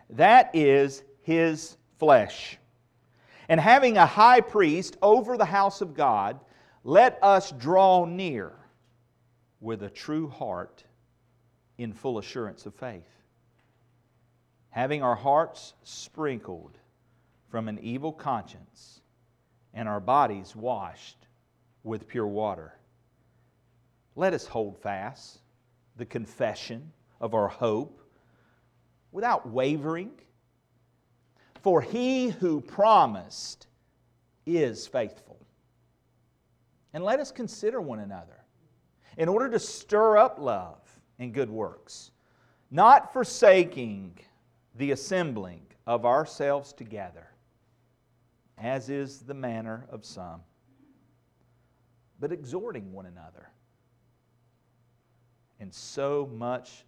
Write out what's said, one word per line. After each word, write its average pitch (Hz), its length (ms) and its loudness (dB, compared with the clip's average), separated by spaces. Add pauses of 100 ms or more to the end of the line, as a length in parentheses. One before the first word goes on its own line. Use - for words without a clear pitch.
(100)
that 190 440 8
is 139 500 4 (180)
his 165 540 0 (240)
flesh. - 580 4 (880)
And 160 120 4
having 233 360 6
a 175 100 10
high 233 340 8
priest 185 640 0
over 220 340 4
the 208 80 2
house 196 360 0
of 170 140 -8
God, 123 460 0 (420)
let 220 380 6
us 196 300 4
draw 180 540 4
near 165 480 -8 (1080)
with 107 220 -10
a 101 80 -14
true 156 380 -8
heart 98 560 -12 (920)
in 117 140 -10
full 120 260 -8
assurance 104 460 -12
of 104 120 -18
faith, 107 340 -16 (1600)
having 139 320 -4
our 120 140 0
hearts 143 640 -2
sprinkled 107 960 -12 (720)
from 113 180 -8
an 107 140 -10
evil 135 320 -10
conscience - 880 -12 (760)
and 110 140 -8
our 104 100 -4
bodies 104 560 -2
washed 107 720 -10 (560)
with 110 240 -10
pure 113 220 -6
water. 101 440 -8 (1400)
Let 185 180 -2
us 156 140 -6
hold 104 320 -8
fast - 600 -12 (560)
the 120 100 -12
confession 120 840 -10 (280)
of 110 140 -6
our 104 140 2
hope 113 520 -4 (1120)
without 202 400 -2
wavering, 151 640 -4 (1500)
for 175 180 4
he 254 480 -2
who 170 320 -4
promised 160 1080 0 (800)
is 151 400 -2
faithful. - 520 -8 (1500)
And 165 120 -10
let 240 160 0
us 294 100 -10
consider 226 480 -6
one 135 200 -10
another 98 420 -16 (800)
in 165 100 -2
order 233 220 0
to 226 80 -2
stir 214 580 0
up 240 220 4
love 95 420 -8 (380)
and 123 160 -12
good 123 160 -4
works, - 600 -12 (600)
not 214 420 6
forsaking 131 1080 2 (580)
the 139 160 -4
assembling 127 680 -6 (260)
of 120 200 -2
ourselves 143 680 -2
together, 98 540 -18 (1300)
as 127 320 -8
is 139 320 -10
the 131 140 -16
manner 117 560 -12
of 110 160 -18
some, 87 340 -18 (1800)
but 147 140 -8
exhorting 151 600 -12
one 95 140 -20
another, 87 440 -20 (2000)
and 95 120 -18
so 139 600 -8
much 120 540 -10